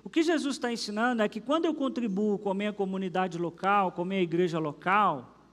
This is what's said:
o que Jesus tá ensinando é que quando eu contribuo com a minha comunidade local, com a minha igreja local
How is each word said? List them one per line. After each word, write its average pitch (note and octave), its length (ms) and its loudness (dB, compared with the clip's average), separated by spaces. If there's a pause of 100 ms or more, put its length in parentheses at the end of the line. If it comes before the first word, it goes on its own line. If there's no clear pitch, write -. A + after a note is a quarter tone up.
o G3 40 -10
que E4 140 2
Jesus C#4+ 340 0
tá A#3+ 140 -4
ensinando A3+ 500 0
é G#3 60 4
que G#3+ 140 -6
quando D#4+ 240 0
eu D#4+ 80 2
contribuo G#3+ 640 0
com G3+ 100 -4
a F#3+ 40 0
minha G#3 180 -2
comunidade F#3+ 680 -2
local, F3+ 540 0
com F3 120 -6
a - 20 -2
minha F#3+ 160 0
igreja E3+ 360 2
local D#3+ 800 0 (160)